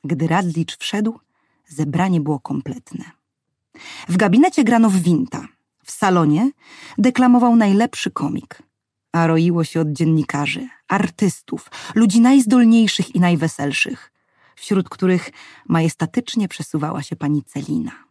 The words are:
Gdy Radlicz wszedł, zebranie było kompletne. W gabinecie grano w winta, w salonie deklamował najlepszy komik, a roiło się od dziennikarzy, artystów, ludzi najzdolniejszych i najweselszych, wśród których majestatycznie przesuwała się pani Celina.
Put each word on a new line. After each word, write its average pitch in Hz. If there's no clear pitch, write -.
Gdy 147
Radlicz 165
wszedł, 214
zebranie 160
było 143
kompletne. -
W 175
gabinecie 233
grano 226
w 190
winta, 160
w -
salonie 180
deklamował 247
najlepszy 208
komik, -
a 165
roiło 165
się -
od 156
dziennikarzy, 156
artystów, -
ludzi 220
najzdolniejszych 233
i 175
najweselszych, 160
wśród -
których 185
majestatycznie 165
przesuwała 151
się -
pani 147
Celina. 143